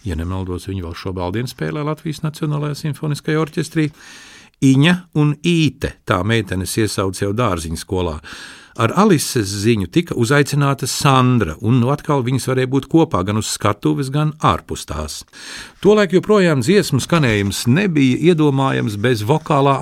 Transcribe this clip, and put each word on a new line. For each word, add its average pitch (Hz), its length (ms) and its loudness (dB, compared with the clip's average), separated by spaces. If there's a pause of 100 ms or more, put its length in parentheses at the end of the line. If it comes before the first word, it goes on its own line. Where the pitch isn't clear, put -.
ja 80 100 -4
nemaldos, 90 480 -6
viņa 95 220 -6
vēl 85 160 -12
šobrīd 95 480 -4
spēlē 156 340 -6
Latvijas 156 380 -8
Nacionālajā 147 580 -6
simfoniskajā 151 560 -4
orķestrī. 156 500 -4 (800)
Iņa 147 320 4 (220)
un 147 140 2 (120)
Īte, 160 560 0
tā 92 240 0
meitenes 95 540 -2
iesauc 98 400 -2
jau 101 100 -2
dārziņu 87 480 -2
skolā. 87 380 -4 (600)
Ar 117 160 0
Alises 151 560 2
ziņu 101 400 0
tika 175 240 -2
uzaicināta 139 720 0
Sandra, 123 680 2 (100)
un 123 160 4
nu 120 80 2
atkal 143 320 -2
viņas 123 240 -2
varēja 127 240 0
būt 135 220 0
kopā 101 340 2
gan 107 140 0
uz - 100 -4
skatuves, 104 640 -2
gan 151 220 0 (100)
ārpus 82 400 -2
tās. 76 380 -8 (580)
Tolaik 202 320 4
joprojām 180 480 4
dziesmu 143 400 2
skanējums 107 640 2
nebija 143 540 2 (100)
iedomājams 135 720 2
bez 113 240 2
vokālā 139 560 2